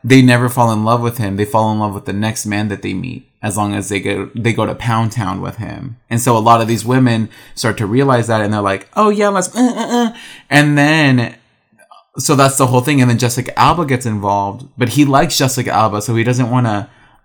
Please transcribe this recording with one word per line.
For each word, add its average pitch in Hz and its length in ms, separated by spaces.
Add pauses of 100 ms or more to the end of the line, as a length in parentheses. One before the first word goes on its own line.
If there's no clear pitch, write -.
they 131 180
never 123 280
fall 120 220
in 107 140
love 120 160
with 117 160
him. 98 200
They 104 80
fall 110 260
in 107 80
love 104 140
with 98 120
the 101 80
next 107 320
man 104 240
that 98 120
they 98 120
meet, 87 340 (140)
as 104 160
long 104 160
as 98 160
they 101 100
go, 98 360
they 117 180
go 110 120
to 98 100
Pound 113 360
Town 92 300
with 90 160
him. 82 400 (120)
And 117 120
so 120 160
a - 20
lot 113 220
of 110 60
these 110 180
women 120 440 (260)
start 110 240
to 110 60
realize 123 420
that, 110 140
and 104 120
they're 107 80
like, 98 340
"Oh 208 140
yeah, 208 200
let's, 185 260
uh, 220 40
uh, 240 280 (260)
uh." - 40 (320)
And 147 280
then, 143 580 (840)
so 147 180
that's 135 220
the 135 100
whole 123 140
thing. 139 200
And 123 80
then 117 80
Jessica 123 420
Alba 156 260
gets 127 200
involved, 101 640 (100)
but 127 120
he 147 160
likes 143 320
Jessica 127 340
Alba, 104 300
so 113 140
he 113 80
doesn't 123 280
wanna, 113 380 (360)